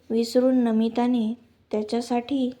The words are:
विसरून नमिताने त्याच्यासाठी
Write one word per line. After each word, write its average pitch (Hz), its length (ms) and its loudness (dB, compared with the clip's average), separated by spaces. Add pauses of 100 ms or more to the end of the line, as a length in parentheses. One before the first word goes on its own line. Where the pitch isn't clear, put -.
(100)
विसरून 247 460 2
नमिताने 226 760 0 (360)
त्याच्यासाठी 240 800 -2 (100)